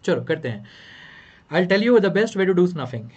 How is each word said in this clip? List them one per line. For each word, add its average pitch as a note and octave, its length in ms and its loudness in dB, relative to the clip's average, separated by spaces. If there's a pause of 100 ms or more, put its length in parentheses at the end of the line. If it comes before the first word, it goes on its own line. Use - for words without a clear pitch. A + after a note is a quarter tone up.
Chalo, C3 200 -2
karte D#3 200 -6
hain. G#2+ 180 -8 (880)
I'll F3+ 160 0
tell G3 160 2
you A#3 180 6
the F#3+ 100 2
best G#3 260 -2
way F#3+ 80 0
to F#3 100 2
do F3+ 120 4
snuffing. C3 500 -8